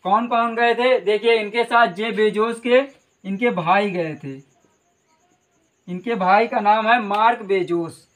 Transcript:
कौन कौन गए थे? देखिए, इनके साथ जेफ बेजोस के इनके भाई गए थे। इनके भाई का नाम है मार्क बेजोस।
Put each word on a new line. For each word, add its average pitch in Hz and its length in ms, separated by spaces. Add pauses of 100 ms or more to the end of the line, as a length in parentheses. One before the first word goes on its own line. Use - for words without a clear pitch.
कौन 220 220
कौन 233 280
गए 233 200
थे? 247 260
देखिए, 214 340
इनके 220 280
साथ 233 300
जेफ 208 220
बेजोस 214 440
के 247 200 (440)
इनके 196 280
भाई 190 400
गए 165 240
थे। 139 180 (1500)
इनके 180 300
भाई 196 300
का 240 120
नाम 214 280
है 240 140
मार्क 220 420
बेजोस। 170 720